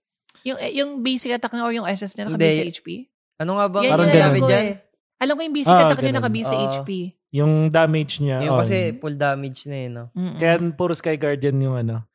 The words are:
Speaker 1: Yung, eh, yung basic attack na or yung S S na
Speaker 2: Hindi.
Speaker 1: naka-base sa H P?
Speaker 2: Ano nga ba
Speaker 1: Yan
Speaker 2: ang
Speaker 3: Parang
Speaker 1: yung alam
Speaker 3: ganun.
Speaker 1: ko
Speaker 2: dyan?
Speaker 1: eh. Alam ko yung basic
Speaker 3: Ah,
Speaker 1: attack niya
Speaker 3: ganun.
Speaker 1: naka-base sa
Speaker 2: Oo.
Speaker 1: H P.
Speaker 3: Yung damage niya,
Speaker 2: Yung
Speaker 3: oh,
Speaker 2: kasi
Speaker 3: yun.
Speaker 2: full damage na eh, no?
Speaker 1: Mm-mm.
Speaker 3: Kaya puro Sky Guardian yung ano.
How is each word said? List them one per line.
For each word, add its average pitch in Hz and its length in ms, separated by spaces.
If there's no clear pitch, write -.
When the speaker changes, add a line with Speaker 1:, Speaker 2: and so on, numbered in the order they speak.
Speaker 1:
Yung, 254 160
eh, - 160
yung 285 260
basic 254 320
attack 240 220
na 240 80
or 233 100
yung 226 140
S 190 160
S 196 120
na 208 120
Speaker 2:
Hindi. 160 80
Speaker 1:
naka-base 160 240
sa 160 80
H 170 140
P? - 80
Speaker 2:
Ano 160 160
nga 202 120
ba 190 120
Speaker 1:
Yan 247 80
Speaker 2:
ang 262 80
Speaker 3:
Parang 170 100
Speaker 1:
yung 170 80
alam 156 140
Speaker 3:
ganun. 147 100
Speaker 1:
ko - 120
Speaker 2:
dyan? - 180
Speaker 1:
eh. 196 100
Alam 269 160
ko 294 100
yung 311 140
basic 277 140
Speaker 3:
Ah, 180 100
Speaker 1:
attack 294 160
niya - 80
Speaker 3:
ganun. 269 160
Speaker 1:
naka-base - 240
sa - 120
Speaker 2:
Oo. 135 100
Speaker 1:
H 135 160
P. 139 80
Speaker 3:
Yung 147 220
damage 156 500
niya, 143 240
Speaker 2:
Yung 151 100
Speaker 3:
oh, 127 80
Speaker 2:
kasi 113 160
Speaker 3:
yun. 113 220
Speaker 2:
full 151 180
damage 139 480
na 143 120
eh, 127 120
no? 120 240
Speaker 1:
Mm-mm. 180 240
Speaker 3:
Kaya 165 160
puro 170 200
Sky 160 220
Guardian 143 420
yung 135 220
ano. 113 260